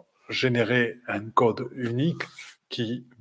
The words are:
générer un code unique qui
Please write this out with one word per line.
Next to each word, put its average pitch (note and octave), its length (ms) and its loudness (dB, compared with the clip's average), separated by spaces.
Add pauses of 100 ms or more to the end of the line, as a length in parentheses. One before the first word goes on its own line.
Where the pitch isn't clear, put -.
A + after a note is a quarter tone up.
(300)
générer A#2+ 800 2
un A2 240 -4
code A#2+ 420 2
unique C3 480 -2 (480)
qui A#2+ 380 -6 (140)